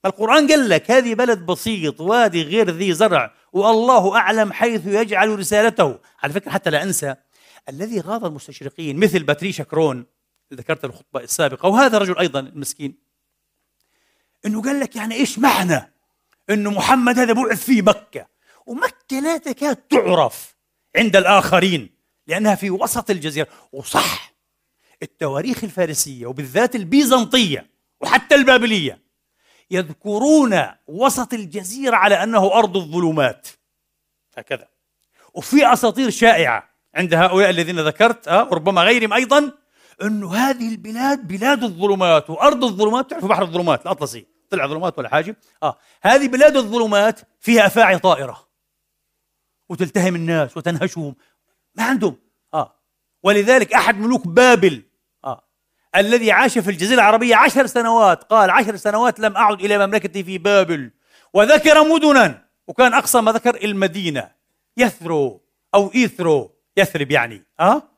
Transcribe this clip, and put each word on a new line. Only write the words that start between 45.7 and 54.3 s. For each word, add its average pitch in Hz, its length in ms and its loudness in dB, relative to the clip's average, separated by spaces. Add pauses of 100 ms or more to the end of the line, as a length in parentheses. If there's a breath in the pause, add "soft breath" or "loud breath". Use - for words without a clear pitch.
هذه 262 260 4
بلاد 269 300 4
الظلمات، 220 640 0 (200)
فيها 226 260 4
أفاعي 190 340 2
طائرة 139 480 -2 (1200)
وتلتهم 180 460 -2
الناس 165 420 -2
وتنهشهم، 160 580 -6 (600)
ما 220 80 -4
عندهم. 214 320 -2 (380)
آه، 151 220 -6 (480)
ولذلك 208 500 2
أحد 226 240 2
ملوك 226 300 -2
بابل، 185 560 4 (420)